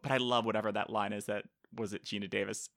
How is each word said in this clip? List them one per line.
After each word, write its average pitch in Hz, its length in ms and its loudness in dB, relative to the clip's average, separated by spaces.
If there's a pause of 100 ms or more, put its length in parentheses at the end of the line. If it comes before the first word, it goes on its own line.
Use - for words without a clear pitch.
but 135 80 0
I 131 60 4
love 123 280 4
whatever 107 260 2
that 101 200 0
line 104 220 0
is 104 140 -6
that, 104 180 -2 (280)
was 107 200 -4
it 101 120 -6
Geena 101 240 -4
Davis 101 480 -2